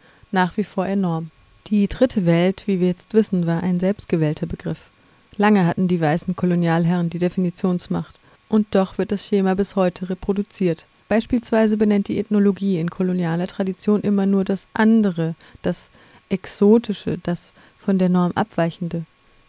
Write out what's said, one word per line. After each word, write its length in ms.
nach 260
wie 60
vor 240
enorm. 420
Die 220
Dritte 360
Welt, 400
wie 140
wir 80
jetzt 260
wissen, 320
war 160
ein 180
selbstgewählter 680
Begriff. 340
Lange 320
hatten 220
die 100
weißen 360
Kolonialherren 760
die 100
Definitionsmacht. 960
Und 260
doch 240
wird 140
das 160
Schema 260
bis 220
heute 340
reproduziert. 760
Beispielsweise 640
benennt 320
die 120
Ethnologie 600
in 100
kolonialer 580
Tradition 540
immer 240
nur 200
das 280
andere, 600
das 280
Exotische, 960
das 280
von 200
der 100
Norm 260
Abweichende. 680